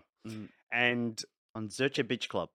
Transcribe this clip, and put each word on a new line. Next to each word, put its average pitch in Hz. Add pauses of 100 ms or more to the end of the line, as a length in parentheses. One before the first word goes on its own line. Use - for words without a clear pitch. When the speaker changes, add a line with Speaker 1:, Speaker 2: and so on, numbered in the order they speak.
(260)
Speaker 1:
Mm. 110 (240)
Speaker 2:
And 120 (320)
Speaker 1:
On 110
Zrće 135
Beach 120
Club. 87